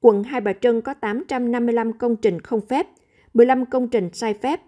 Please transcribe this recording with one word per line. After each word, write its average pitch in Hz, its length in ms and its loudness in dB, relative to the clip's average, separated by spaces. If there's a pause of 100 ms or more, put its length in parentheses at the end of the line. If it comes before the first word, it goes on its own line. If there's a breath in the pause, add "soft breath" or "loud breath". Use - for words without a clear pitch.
quận 208 220 6
Hai 254 180 -6
Bà 208 200 -2
Trưng 233 220 2
có 277 120 -8
tám 220 340 -6
trăm 247 240 -2
năm 240 140 -2
mươi 233 80 0
lăm 226 180 -2
công 233 240 -2
trình 190 240 -2
không 226 200 -4
phép, 269 280 -4 (460 soft breath)
mười 233 120 8
lăm 254 200 2
công 254 220 -2
trình 202 240 -2
sai 220 220 -6
phép 262 340 -4